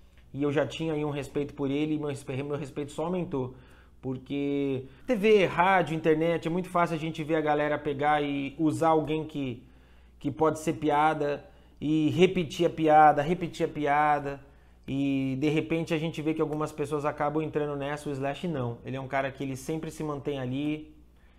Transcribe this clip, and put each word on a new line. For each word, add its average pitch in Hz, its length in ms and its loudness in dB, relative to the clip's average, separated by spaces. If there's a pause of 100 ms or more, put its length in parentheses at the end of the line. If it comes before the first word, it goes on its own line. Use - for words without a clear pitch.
(340)
e 139 100 -6
eu 143 80 2
já 143 140 2
tinha 160 280 -4
aí 151 100 -2
um 151 60 -2
respeito 143 440 -6
por 139 160 -2
ele, 151 260 0
e - 20 -2
meu 147 100 -6
respe-, 135 340 -6
meu 143 140 -4
respeito 139 360 -8
só 156 120 -6
aumentou. 147 500 -4 (460)
Porque 139 880 -4 (200)
T 254 80 0
V, 208 320 6
rádio, 170 480 4
internet, 160 520 2
é 160 40 -2
muito 180 200 -4
fácil 170 260 2
a - 20 -4
gente 160 240 -6
ver 151 120 -2
a 156 60 2
galera 147 380 0
pegar 147 440 0
e 139 360 -4
usar 156 300 2
alguém 156 360 2
que, 135 380 -6 (560)
que - 120 -4
pode 156 300 2
ser 160 140 -2
piada, 147 680 0 (360)
e 151 300 2
repetir 175 560 2
a 160 40 0
piada, 151 520 8
repetir 165 440 -2
a - 20 0
piada, 147 720 0 (480)
e 135 500 -2
de 147 100 2
repente 156 460 0
a 156 40 0
gente 160 220 -4
vê 156 140 0
que 156 60 -2
algumas 151 320 -2
pessoas 147 320 -4
acabam 151 380 -2
entrando 147 340 -4
nessa, 147 320 -6
o 143 40 -4
Slash 139 360 -6
não. 123 360 -4
Ele 127 120 -8
é 135 40 -8
um 131 60 -10
cara 135 240 -2
que 139 140 -8
ele 135 100 -6
sempre 160 360 -6
se 156 120 -10
mantém 143 380 -4
ali, 147 520 -4 (460)